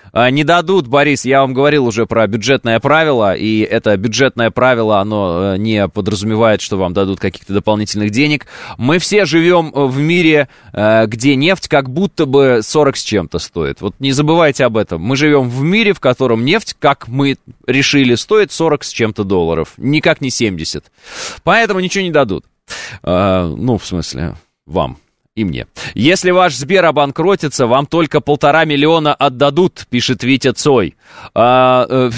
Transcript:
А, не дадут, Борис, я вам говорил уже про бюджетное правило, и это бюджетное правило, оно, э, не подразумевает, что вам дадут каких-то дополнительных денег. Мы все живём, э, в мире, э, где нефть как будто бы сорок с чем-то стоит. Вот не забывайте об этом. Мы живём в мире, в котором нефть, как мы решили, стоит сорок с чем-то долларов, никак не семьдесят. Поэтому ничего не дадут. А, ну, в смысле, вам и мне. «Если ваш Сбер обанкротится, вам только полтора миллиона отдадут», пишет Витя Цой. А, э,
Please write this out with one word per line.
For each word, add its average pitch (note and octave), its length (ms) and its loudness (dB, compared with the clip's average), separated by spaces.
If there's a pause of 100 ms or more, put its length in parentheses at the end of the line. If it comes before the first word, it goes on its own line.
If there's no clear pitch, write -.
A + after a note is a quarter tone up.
(140)
А, B2 160 2
не C#3+ 140 0
дадут, E3+ 440 0
Борис, C#3+ 380 2
я C3+ 160 2
вам C3 120 0
говорил C#3+ 320 2
уже A2+ 200 0
про A2 220 2
бюджетное A2+ 520 0
правило, C3+ 560 2
и A2 260 0
это A2 360 0
бюджетное A#2 540 0
правило, A2+ 480 2
оно, G2 540 -2
э, F#2 40 -2
не G#2 300 0
подразумевает, G#2+ 760 0
что - 160 -6
вам F2+ 160 -2
дадут F#2+ 260 -2
каких-то - 340 -8
дополнительных G#2 580 -2
денег. C#3+ 360 -2 (300)
Мы D3 220 2
все G3+ 260 2
живём, E3 480 2
э, C#3 120 0
в C3 140 -2
мире, D#3+ 500 2 (240)
э, A2 340 2
где A#2+ 280 0
нефть E3 320 0
как C3+ 220 0
будто E3 360 -2
бы C3+ 360 4
сорок C#3 360 0
с - 60 -8
чем-то E2+ 360 -4
стоит. D2 420 -6
Вот F#2+ 180 -6
не C3+ 120 -2
забывайте D3 540 0
об A2+ 120 0
этом. F2+ 240 -4
Мы A#2 140 -2
живём C#3+ 340 2
в B2+ 140 -4
мире, G3+ 300 2
в - 60 -10
котором A#2+ 460 0
нефть, G3+ 340 -2
как - 280 -2
мы C3+ 300 -2 (280)
решили, C3 500 2
стоит G#3 360 0
сорок D#3+ 320 -2
с - 60 -10
чем-то A2 340 -4
долларов, E2 540 -2
никак D3+ 440 0
не C3+ 80 -4
семьдесят. F2+ 560 -4 (580)
Поэтому G3+ 360 0
ничего F#3 240 -4
не F3 80 -4
дадут. A#2+ 340 0 (560)
А, F#2 460 0
ну, F#2 300 -2
в - 80 -8
смысле, D#2+ 500 -8 (300)
вам C#2+ 320 -4 (400)
и A2 80 0
мне. C2 220 -6 (260)
«Если F3 380 0
ваш F3+ 240 2
Сбер D3+ 300 0
обанкротится, D3 840 0
вам C3 180 2
только D#3 360 0
полтора D3 440 2
миллиона D3+ 480 2
отдадут», C#3+ 760 0
пишет B2 360 -2
Витя B2+ 280 2
Цой. A#2+ 440 0 (400)
А, B2+ 520 4
э, B2+ 300 0